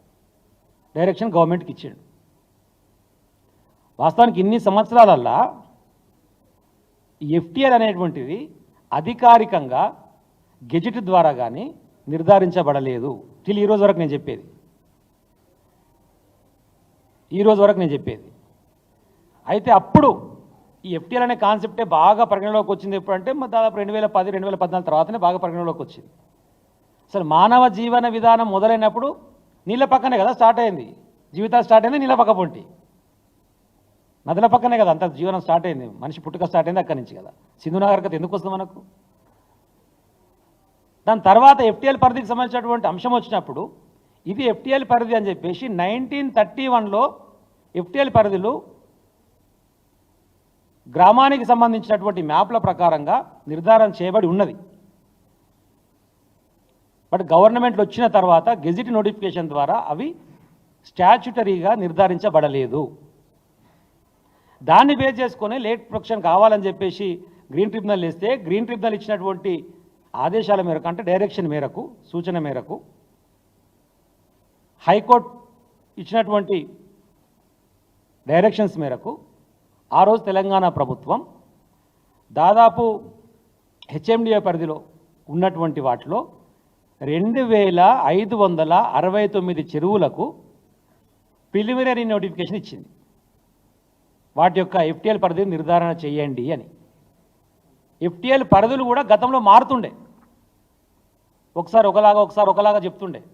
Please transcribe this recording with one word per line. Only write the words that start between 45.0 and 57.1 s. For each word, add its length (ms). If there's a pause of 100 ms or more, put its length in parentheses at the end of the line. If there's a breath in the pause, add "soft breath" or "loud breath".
అని 140
చెప్పేసి 360 (160)
నైన్టీన్ 500
థర్టీ 360
వన్లో 360 (720)
ఎఫ్టీఎల్ 420
పరిధిలో 360 (2250)
గ్రామానికి 580
సంబంధించినటువంటి 840
మ్యాప్ల 280
ప్రకారంగా 600 (300)
నిర్ధారణ 500
చేయబడి 300
ఉన్నది. 280 (2500)